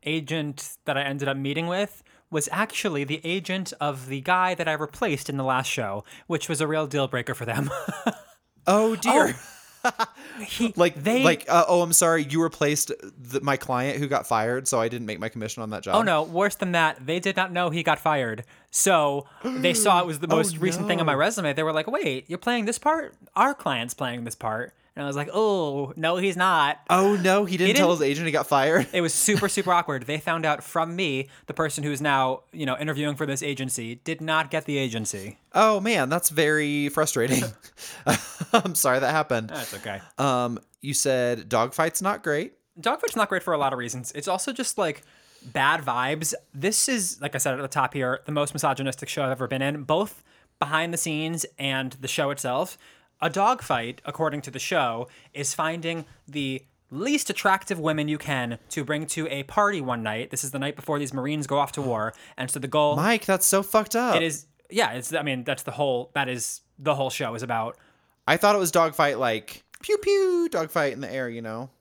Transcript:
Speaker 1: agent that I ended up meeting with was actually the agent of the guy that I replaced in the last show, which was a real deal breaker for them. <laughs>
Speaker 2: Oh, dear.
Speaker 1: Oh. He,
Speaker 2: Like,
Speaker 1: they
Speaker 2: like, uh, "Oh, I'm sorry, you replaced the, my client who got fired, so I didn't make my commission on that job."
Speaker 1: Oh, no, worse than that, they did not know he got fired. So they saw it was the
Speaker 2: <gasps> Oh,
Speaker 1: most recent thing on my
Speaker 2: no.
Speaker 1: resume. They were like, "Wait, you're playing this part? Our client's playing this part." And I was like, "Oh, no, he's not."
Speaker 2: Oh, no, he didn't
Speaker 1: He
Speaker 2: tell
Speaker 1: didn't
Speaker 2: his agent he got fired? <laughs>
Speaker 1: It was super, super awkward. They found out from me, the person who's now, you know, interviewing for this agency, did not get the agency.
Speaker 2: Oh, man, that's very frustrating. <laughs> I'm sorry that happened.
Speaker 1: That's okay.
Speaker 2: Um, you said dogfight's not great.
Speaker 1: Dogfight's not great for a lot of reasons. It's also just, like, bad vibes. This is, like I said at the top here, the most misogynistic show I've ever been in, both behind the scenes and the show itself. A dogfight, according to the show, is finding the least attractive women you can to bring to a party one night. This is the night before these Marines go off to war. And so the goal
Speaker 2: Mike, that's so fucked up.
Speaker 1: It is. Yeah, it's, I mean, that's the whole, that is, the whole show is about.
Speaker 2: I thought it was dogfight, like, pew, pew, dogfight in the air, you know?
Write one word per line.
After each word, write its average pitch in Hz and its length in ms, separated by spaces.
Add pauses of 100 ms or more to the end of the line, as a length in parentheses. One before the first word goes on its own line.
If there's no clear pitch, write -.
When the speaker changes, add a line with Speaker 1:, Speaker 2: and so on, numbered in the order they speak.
Speaker 1:
agent 147 640 (160)
that 139 120
I 139 60
ended 139 240
up 135 100
meeting 143 300
with 196 340 (280)
was 151 220
actually 175 520
the 147 200
agent 185 560
of 135 280
the 135 120
guy 185 360
that 165 120
I 156 60
replaced 151 560
in 139 80
the 135 60
last 131 240
show, 104 360 (220)
which 165 240
was 151 120
a 156 60
real 156 200
deal 139 200
breaker 127 280
for 120 100
them. 131 240 (360)
<laughs> 233 60 (540)
Speaker 2:
Oh, 220 300
dear. 240 400 (480)
Speaker 1:
Oh. 233 220 (340)
He, 226 380
Speaker 2:
Like, 175 180
Speaker 1:
they 214 260
Speaker 2:
like, 175 280
uh, 165 180
"Oh, 175 140
I'm 170 100
sorry, 165 320
you 147 180
replaced 147 520 (260)
the, 131 220
my 139 160
client 131 420
who 143 80
got 135 180
fired, 120 440
so 123 100
I 113 80
didn't 120 180
make 104 140
my 110 80
commission 110 340
on 110 100
that 101 120
job." 98 140
Speaker 1:
Oh, 220 40
no, 170 220
worse 175 320
than 185 160
that, 160 340
they 165 140
did 190 160
not 185 160
know 175 200
he 165 120
got 156 160
fired. 120 460 (260)
So 147 560 (160)
they 254 300
saw 208 260
it 180 80
was 156 120
the 165 80
Speaker 2:
<gasps> 160 40
Oh, 160 60
Speaker 1:
most 160 220
recent 180 280
thing 170 140
on 160 40
my 151 60
Speaker 2:
no. 135 80
Speaker 1:
resume. 180 320
They 160 120
were 156 100
like, 156 180
"Wait, 165 380
you're 175 100
playing 240 240
this 226 160
part? 311 360 (200)
Our 254 180
client's 120 400
playing 123 300
this 117 120
part." 113 360 (240)
And 143 80
I 143 40
was 139 80
like, 147 180
"Oh, 160 640
no, 165 220
he's 185 200
not." 165 500
Speaker 2:
Oh, 196 280
no, 190 300
he 180 120
didn't 180 120
Speaker 1:
He 226 40
Speaker 2:
tell 190 160
Speaker 1:
didn't 170 120
Speaker 2:
his 143 100
agent 156 160
he 156 40
got 139 160
fired? 147 420
<laughs> - 40
Speaker 1:
It 180 80
was 160 120
super, 208 360
super 185 240
awkward. 151 320
They 151 140
found 165 260
out 151 180
from 165 320
me, 135 340 (180)
the 147 80
person 156 280
who's 147 160
now, 135 440 (100)
you 156 140
know, 131 100
interviewing 147 380
for 151 100
this 139 160
agency, 131 540
did 156 260
not 160 300
get 156 140
the 143 120
agency. 110 600 (140)
Speaker 2:
Oh, 214 260
man, 190 300
that's 170 200
very 147 600
frustrating. 131 540 (640)
<laughs> - 0 (480)
I'm 190 220
sorry 131 240
that 135 120
happened. 127 380
Speaker 1:
That's 139 260
okay. 98 260 (160)
Speaker 2:
Um, 123 420 (220)
you 139 120
said 123 560
dogfight's 131 520
not 196 220
great. 160 300 (260)
Speaker 1:
Dogfight's 269 360
not 214 140
great 185 140
for 175 100
a 156 40
lot 135 160
of 123 60
reasons. 120 340
It's 147 140
also 190 240
just, 247 260
like, 170 260 (400)
bad 143 380
vibes. 139 520 (200)
This 190 360
is, 214 320
like 139 140
I - 20
said 135 160
at 135 80
the 139 60
top 135 260
here, 131 320
the 151 60
most 147 220
misogynistic 135 560
show 151 140
I've 131 80
ever 127 160
been 131 140
in, 143 220
both 180 400 (360)
behind 160 340
the 170 40
scenes 160 480 (140)
and 135 340
the 135 140
show 143 240
itself. 139 460 (440)
A 160 80
dogfight, 156 760
according 147 360
to 135 100
the 123 80
show, 123 480 (260)
is 139 200
finding 165 520 (220)
the 135 360 (280)
least 233 380
attractive 190 500
women 156 280
you 151 100
can 123 420 (100)
to 151 140
bring 151 240
to 156 200
a 139 160
party 202 380
one 120 220
night. 110 260
This 135 140
is 135 80
the 139 80
night 143 160
before 147 240
these 135 140
Marines 139 340
go 139 100
off 139 160
to 147 80
war. 113 320 (240)
And 127 140
so 147 80
the 131 80
goal 147 280
Speaker 2:
Mike, 208 300
that's 190 200
so 196 180
fucked 214 320
up. 233 200
Speaker 1:
It 160 80
is. 160 220 (240)
Yeah, 180 240
it's, 123 200
I 160 80
mean, 131 220
that's 131 200
the 131 80
whole, 135 440
that 110 120
is, 123 340 (180)
the 143 160
whole 135 160
show 117 240
is 113 80
about. 117 340 (500)
Speaker 2:
I 143 100
thought 208 180
it 208 40
was 175 120
dogfight, 151 480
like, 113 440 (180)
pew, 415 180
pew, 381 520
dogfight 156 420
in 123 80
the 107 100
air, 127 180
you 117 120
know? 113 280 (120)